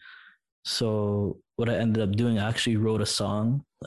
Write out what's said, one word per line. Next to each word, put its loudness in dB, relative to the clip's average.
So 0
what 0
I 0
ended 2
up 0
doing, 2
I 0
actually 0
wrote 2
a 0
song -2